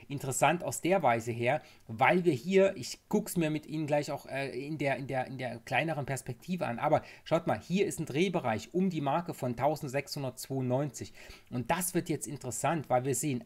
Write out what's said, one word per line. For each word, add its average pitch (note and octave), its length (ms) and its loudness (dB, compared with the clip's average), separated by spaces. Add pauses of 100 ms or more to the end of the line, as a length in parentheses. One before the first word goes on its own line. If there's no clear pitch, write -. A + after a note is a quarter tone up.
Interessant C#3+ 520 2
aus - 200 -6
der F3+ 220 4
Weise A#2 280 4
her, A#2+ 300 0 (260)
weil C3 380 4
wir E3 80 6
hier, F#3+ 420 4
ich - 320 -10
guck's - 300 0
mir D#3+ 120 2
mit D3+ 160 -2
Ihnen D#3 220 -4
gleich D3 240 0
auch, C#3+ 140 -8
äh, C3+ 320 -6
in C#3+ 220 -6
der, C#3 160 2
in C3 100 -8
der, B2+ 220 -2
in C3 100 -10
der A#2 220 -6
kleineren C#3+ 480 0
Perspektive C3+ 580 -6
an. A#2 140 -4
Aber C#3+ 240 4 (220)
schaut E3 200 2
mal, B2+ 140 0
hier F3+ 260 0
ist D#3 140 -4
ein D#3 80 -4
Drehbereich C#3+ 640 0
um F#3 160 2
die D#3 120 -2
Marke D3 340 -2
von B2 200 -4
tausendsechshundertzweiundneunzig. C3+ 1600 -2 (380)
Und A#2+ 180 -4
das F3 240 0
wird E3+ 160 0
jetzt D3 160 -2
interessant, C3+ 640 -4
weil B2+ 160 2
wir C#3 80 0
sehen, C3 320 -2